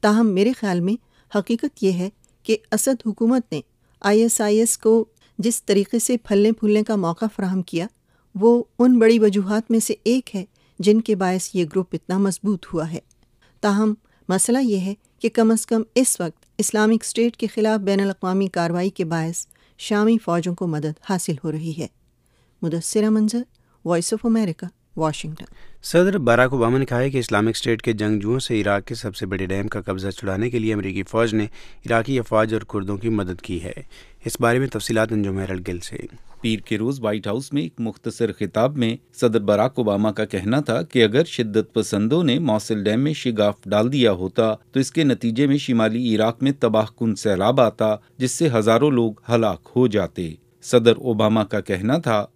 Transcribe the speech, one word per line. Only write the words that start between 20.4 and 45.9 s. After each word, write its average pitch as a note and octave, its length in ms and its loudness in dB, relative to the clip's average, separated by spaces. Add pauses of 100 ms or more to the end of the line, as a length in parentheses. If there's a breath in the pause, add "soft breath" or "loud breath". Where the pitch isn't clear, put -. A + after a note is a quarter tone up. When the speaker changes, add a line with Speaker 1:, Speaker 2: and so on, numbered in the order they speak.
Speaker 1:
کو F3+ 120 -6
مدد D3+ 440 -6
حاصل F3+ 240 -2 (100)
ہو D#3+ 80 -4
رہی D#3 260 -6
ہے۔ D3 80 -8 (760)
مدثرہ E3+ 460 -2
منظر، G#3+ 340 0 (420)
Voice F3 280 0
آف A3 140 -4
America، G#3+ 720 -4
واشنگٹن۔ D#3 460 -4 (380 soft breath)
Speaker 2:
صدر F#3 360 2
باراک B2 340 4
اوباما B2 260 2
نے C3+ 60 0
کہا B2 140 -4
ہے C3+ 120 0
کہ C3+ 80 -2
اسلامک A2 380 0
اسٹیٹ A2+ 260 -2
کے A#2+ 100 -2
جنگجوؤں G#2+ 460 -2
سے A#2+ 220 -2
عراق G2+ 240 0
کے - 100 -10
سب G#2+ 220 -10
سے G2+ 100 -8
بڑے F#2 200 -4
ڈیم G2 220 -4
کا G#2+ 120 -6
قبضہ F#2+ 300 -6
چھڑانے G2 400 -4
کے A#2+ 80 -4
لیے A2 160 -2
امریکی G2 280 -4
فوج A2+ 320 -2
نے G#2+ 100 2 (420 loud breath)
عراقی A#2 320 0
افواج A2 360 0
اور G#2+ 80 -4
کردوں G2+ 340 -6
کی G2+ 120 -6
مدد F#2+ 320 -4
کی E2+ 220 -8
ہے۔ E2+ 100 -10 (520 soft breath)
اس A#2 160 -8
بارے A#2+ 180 2
میں C3+ 80 -2
تفصیلات A2 460 -2
انجم G2 260 -2
ہیرلڈ F#2 300 -6
گل F2+ 120 -6
سے۔ - 160 -14 (440)
Speaker 3:
پیر A2+ 200 -2
کے - 180 -4
روز B2+ 220 -4
وائٹ G#2+ 260 -4
ہاؤس A2+ 260 -6
میں C#3+ 100 -2
ایک D#3+ 160 -8
مختصر A2+ 540 -4
خطاب A2 440 -2
میں A#2+ 200 0 (180)
صدر A#2 260 2
باراک G#2+ 360 2
اوباما G#2 360 0
کا G#2+ 120 -2
کہنا G#2 360 -2
تھا C#3+ 220 -2
کہ B2+ 220 4
اگر A#2 200 4
شدت A2 500 -2
پسندوں A2 500 0
نے C3 140 2
موصل G#2+ 460 -2
ڈیم G#2+ 160 2
میں D3 120 0
شگاف G#2+ 420 0 (120)
ڈال G#2+ 260 0
دیا A#2+ 200 4
ہوتا F#2+ 420 0
تو - 260 -4
اس C3 120 -2
کے E3 120 2
نتیجے B2 420 0
میں C#3 100 2
شمالی A#2 600 0